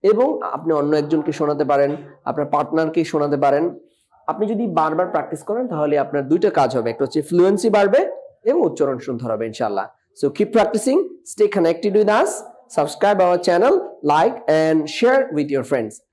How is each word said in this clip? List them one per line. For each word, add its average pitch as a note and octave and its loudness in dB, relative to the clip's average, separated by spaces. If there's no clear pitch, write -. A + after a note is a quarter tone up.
এবং A#3+ 4
আপনি D#3+ -4
অন্য C#3+ 0
একজনকে D3+ -2
শোনাতে D3 0
পারেন, C#3+ 2
আপনার C#3 -4
পার্টনারকে D#3 0
শোনাতে D3 0
পারেন। C#3+ 2
আপনি G#3+ -2
যদি A3+ -2
বারবার D#3+ 0
প্র্যাকটিস D3+ -4
করেন A#3+ -4
তাহলে D3+ 0
আপনার C#3+ -4
দুইটা F3 2
কাজ C3 2
হবে, A#2 -2
একটা C#3 -2
হচ্ছে C#3+ -4
ফ্লুয়েন্সি F#3 4
বাড়বে G3+ 4
এবং D#4+ 2
উচ্চারণ C3+ -2
সুন্দর B2 -6
হবে A2 -4
ইনশাআল্লাহ। G#2 -4
So C#3+ 0
keep G#3 0
practicing, A3+ 2
stay G#3 2
connected E3+ 0
with G#3+ 2
us, G4+ 0
subscribe G3 0
our F3+ 2
channel, G3 4
like F3 2
and D#3+ 2
share C4 2
with D3 -2
your C3 -2
friends। A2+ -2